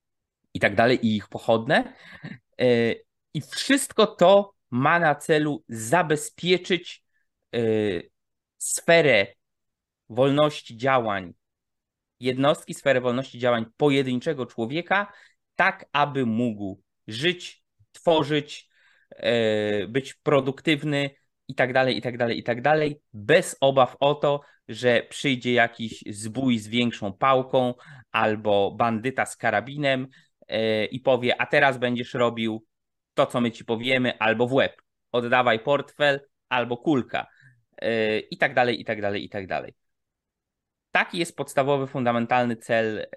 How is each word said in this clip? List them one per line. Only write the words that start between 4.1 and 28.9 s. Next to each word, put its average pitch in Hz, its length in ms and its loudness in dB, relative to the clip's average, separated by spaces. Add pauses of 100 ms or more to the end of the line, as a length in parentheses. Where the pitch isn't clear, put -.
ma 147 280 2
na 151 160 2
celu 151 540 0
zabezpieczyć, 165 1300 -2 (520)
e, 120 40 0 (1000)
sferę 143 680 4 (840)
wolności 139 680 0
działań 110 560 0 (840)
jednostki, 135 540 -2
sferę 131 280 2
wolności 123 380 -4
działań 117 260 2 (120)
pojedynczego 135 680 0
człowieka, 170 680 -4 (420)
tak 185 360 0
aby 139 340 0
mógł 110 560 -4 (260)
żyć, 160 560 -6 (280)
tworzyć, 151 800 0 (400)
e, 107 800 0
być 120 260 -6
produktywny 143 960 0 (380)
i 135 80 -12
tak 127 180 0
dalej, 131 240 2
i - 40 -6
tak 120 160 -8
dalej, 117 200 0
i - 60 -8
tak 120 180 -4
dalej, 151 400 0 (120)
bez 117 480 0
obaw 135 380 4
o 143 160 2
to, 143 260 -2 (260)
że 117 420 2
przyjdzie 123 440 -2
jakiś 117 560 0
zbój 113 500 -2
z 104 80 -10
większą 110 460 -2
pałką 127 600 0 (380)
albo 107 600 0
bandyta 113 540 -2